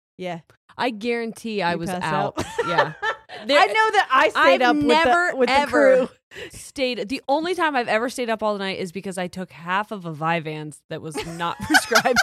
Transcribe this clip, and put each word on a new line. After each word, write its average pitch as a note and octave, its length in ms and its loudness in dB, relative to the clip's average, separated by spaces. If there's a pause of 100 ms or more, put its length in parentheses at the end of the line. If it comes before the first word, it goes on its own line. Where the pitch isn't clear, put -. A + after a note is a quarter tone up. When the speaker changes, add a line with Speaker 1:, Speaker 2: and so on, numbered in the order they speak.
(180)
Speaker 1:
Yeah. F3 240 -8 (360)
Speaker 2:
I B3 120 0
guarantee A3+ 720 -6
I F3 120 0
Speaker 1:
You F3 60 -4
Speaker 2:
was E3+ 100 -6
Speaker 1:
passed F3+ 140 -6
Speaker 2:
out. E3 340 -2
Speaker 1:
out. - 140 -2
<laughs> - 160 -4
Speaker 2:
Yeah. - 260 0 (520)
There, C#4 140 4
Speaker 1:
I G4 60 6
know G4+ 80 -2
that G#4+ 380 2
I C#4 180 4
stayed C#4+ 320 4
Speaker 2:
I've B3+ 80 4
Speaker 1:
up D4+ 60 4
with D4 100 0
Speaker 2:
never, E4+ 460 4
Speaker 1:
the, - 60 -4
with B3 120 2
the B3+ 60 2
Speaker 2:
ever C#4 400 4 (120)
Speaker 1:
crew. - 20 -8 (420)
Speaker 2:
stayed. B3 580 -4
The C4+ 200 -4
only D#4+ 260 0
time D#4+ 200 0
I've A#3+ 120 0
ever A3 220 0
stayed A#3+ 200 -4
up A3 140 -2
all G#3 140 0
night F#3+ 200 -4
is F3+ 140 -6
because F#3+ 260 -8
I F3+ 100 -4
took F#3 240 -10
half F#3 400 -4
of F#3+ 140 -10
a E3 80 -8
Vyvanse D#3 640 -4 (100)
that D#3 120 -10
was D#3 140 -10 (100)
not E3+ 320 -6
<laughs> - 40 -10
prescribed A#3 600 2